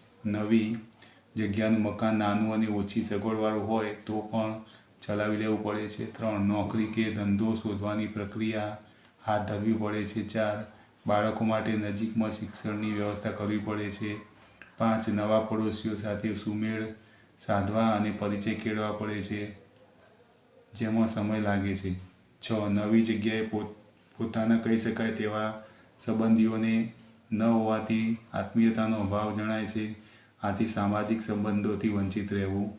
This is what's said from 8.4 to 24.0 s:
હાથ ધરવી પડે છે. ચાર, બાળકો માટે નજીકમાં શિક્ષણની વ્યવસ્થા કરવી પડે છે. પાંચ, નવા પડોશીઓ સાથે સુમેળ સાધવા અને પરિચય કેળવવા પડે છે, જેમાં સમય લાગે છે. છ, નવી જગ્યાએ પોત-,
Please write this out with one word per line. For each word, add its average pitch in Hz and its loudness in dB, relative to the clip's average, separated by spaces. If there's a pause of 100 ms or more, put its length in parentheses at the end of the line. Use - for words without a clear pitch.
હાથ 104 2
ધરવી 104 0
પડે 104 0
છે. 101 -4
ચાર, 107 0 (480)
બાળકો 107 2
માટે 110 2
નજીકમાં 107 0
શિક્ષણની 107 -4
વ્યવસ્થા 104 -2
કરવી 104 -2
પડે 104 -4
છે. 104 -6 (680)
પાંચ, 110 2
નવા 107 4
પડોશીઓ 110 -2
સાથે 104 -2
સુમેળ 110 -4 (520)
સાધવા 104 2
અને 107 2
પરિચય 104 -2
કેળવવા 107 -2
પડે 104 -4
છે, 104 -4 (1300)
જેમાં 113 2
સમય 107 0
લાગે 101 2
છે. 95 -2 (500)
છ, - -4 (200)
નવી 104 4
જગ્યાએ 110 0
પોત-, 104 -4 (420)